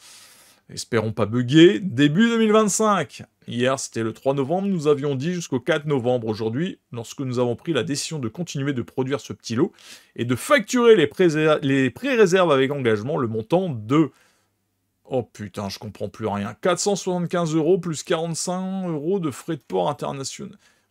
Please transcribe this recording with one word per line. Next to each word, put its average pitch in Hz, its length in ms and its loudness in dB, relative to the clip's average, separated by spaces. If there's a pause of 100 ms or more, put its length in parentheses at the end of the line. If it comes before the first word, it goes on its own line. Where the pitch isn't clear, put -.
(720)
Espérons 110 420 -2
pas 110 120 -2
bugger. 143 560 6
Début 147 480 2
deux 233 80 0
mille 220 160 4
vingt-cinq. 208 720 2 (240)
Hier, 123 320 0
c'était - 240 -6
le 110 100 -2
trois 135 220 -2
novembre. 165 340 -2
Nous 170 180 -2
avions 143 280 2
dit 147 180 -4
jusqu'au 165 280 -4
quatre 156 260 -2
novembre. 123 420 0
Aujourd'hui, 113 500 -4 (140)
lorsque 117 280 -12
nous 127 180 -4
avons 120 180 0
pris - 160 -6
la 120 100 0
décision 143 360 -6
de 147 100 -4
continuer 143 460 -6
de 120 80 -4
produire 131 380 -4
ce - 120 -14
petit 113 220 -10
lot 160 180 0 (420)
et 120 120 -4
de 123 80 0
facturer 240 600 4
les 160 120 6
préser-, 156 560 2
les 135 260 2
pré-réserves 190 640 4
avec 135 180 4
engagement, 123 460 0
le 127 120 -2
montant 156 420 -2
de... 127 400 2 (960)
Oh 127 160 -2
putain, 104 480 -12
je - 80 -12
comprends 104 320 -10
plus 110 160 -10
rien. 101 340 -4
Quatre 175 200 0
cent 202 160 0
soixante-quinze 175 600 -2
euros 165 220 4
plus 165 240 -6
quarante-cinq 180 840 -4
euros 165 320 -2
de 156 100 -2
frais 156 260 -8
de - 100 -20
port 185 220 -2
international. 139 720 -8 (320)